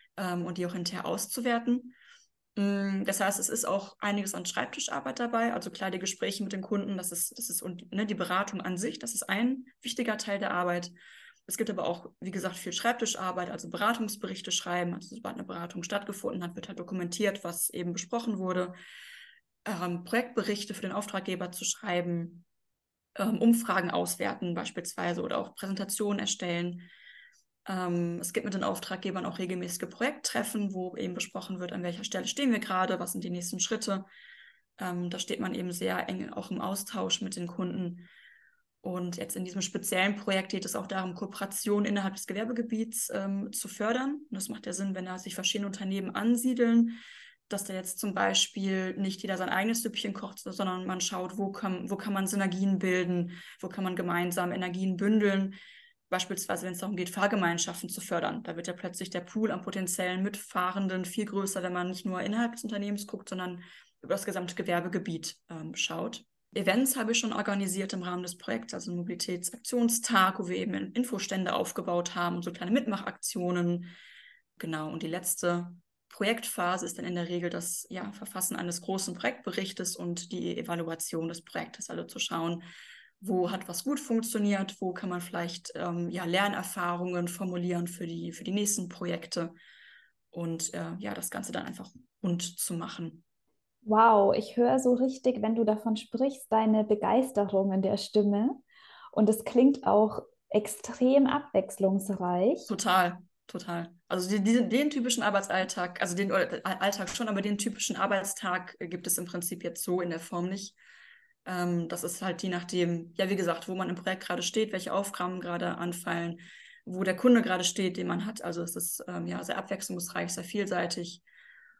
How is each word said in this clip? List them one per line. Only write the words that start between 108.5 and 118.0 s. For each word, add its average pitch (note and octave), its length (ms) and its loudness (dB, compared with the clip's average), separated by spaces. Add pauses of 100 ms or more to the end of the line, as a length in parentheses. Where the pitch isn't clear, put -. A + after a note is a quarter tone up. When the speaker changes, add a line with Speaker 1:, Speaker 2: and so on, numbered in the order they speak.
Speaker 1:
äh, F3 80 -6
gibt F3 200 -6
es A3 100 2
im F3 80 -4
Prinzip F3 380 -6
jetzt E3+ 200 -6
so F3+ 180 2
in F3 80 -2
der E3 100 -4
Form F3 300 -4
nicht. G3 260 -8 (720)
Ähm, F3 420 0
das F3 160 -4
ist - 180 -4
halt F3+ 220 -2
je F#3 60 0
nachdem, F3 640 0
ja, F#3+ 140 2
wie G3 80 4
gesagt, E3+ 320 0
wo F#3 60 -2
man F3+ 140 -2
im F3 60 -2
Projekt F#3+ 300 -4
gerade F3 180 -2
steht, G#3+ 300 2
welche F3+ 200 -2
Aufgaben F#3 460 -2
gerade F3 380 -2
anfallen, E3+ 640 -2 (420)
wo F#3 200 -4
der F#3 120 4
Kunde A#3+ 260 10
gerade F3+ 220 2
steht, F3+ 320 2
den F3+ 120 -2